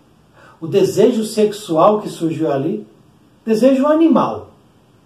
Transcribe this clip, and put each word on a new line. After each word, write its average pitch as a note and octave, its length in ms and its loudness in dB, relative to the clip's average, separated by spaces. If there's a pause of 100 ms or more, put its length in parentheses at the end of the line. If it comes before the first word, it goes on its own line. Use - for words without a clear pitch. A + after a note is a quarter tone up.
(580)
O E3 80 -12
desejo G3+ 580 2
sexual G#3 760 0
que F3 80 -10
surgiu D#3 420 -4
ali, D#3 360 -4 (580)
desejo B3 420 2
animal, A3 680 0 (520)